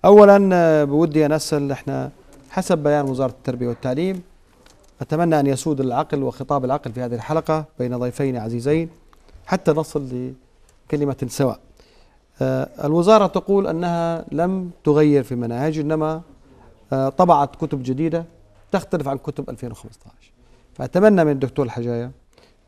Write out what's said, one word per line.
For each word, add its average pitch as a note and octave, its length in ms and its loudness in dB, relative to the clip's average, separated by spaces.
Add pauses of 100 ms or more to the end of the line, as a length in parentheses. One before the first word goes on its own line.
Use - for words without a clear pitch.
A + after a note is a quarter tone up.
أولًا، G3+ 480 10
آه، D#3+ 300 4
بودي D3+ 420 2
أن C#3+ 60 0
أسأل، D3 400 -2
إحنا C3+ 400 -6 (380)
حسب F#3 280 -2
بيان D3 320 0
وزارة C3 220 -2
التربية B2 360 -6
والتعليم D3 540 -4 (800)
أتمنى D#3 380 0
أن C#3 80 2
يسود C#3 320 -2
العقل C3+ 440 -2
وخطاب C3 420 -4
العقل C3 260 -4
في B2 100 -10
هذه A#2+ 140 -6
الحلقة D#3 500 -4 (140)
بين B2 180 -4
ضيفين B2+ 400 -4
عزيزين A#2+ 520 -2 (560)
حتى F3+ 260 0
نصل C3+ 640 -4 (540)
لكلمة C#3+ 280 -2 (120)
سواء. - 320 -2 (840)
آه، C3 280 -2 (140)
الوزارة F3+ 440 4
تقول G3 400 0
أنها E3 640 -4
لم F3+ 380 -2 (140)
تغير D3 400 4
في - 80 -10
المناهج، B2 480 -4
إنما، D#3 420 -4 (720)
آه، C3+ 160 0
طبعت D3+ 460 2
كتب C#3+ 280 -6
جديدة D#3 420 -4 (460)
تختلف E3 360 -4
عن C#3 100 -4
كتب C#3+ 320 -10
ألفين A#2+ 220 -12
وخمسطاش، - 640 -20 (400)
فأتمنى F3+ 500 4
من D3+ 80 2
الدكتور C3+ 340 -2
الحجاية A#2+ 460 -6 (560)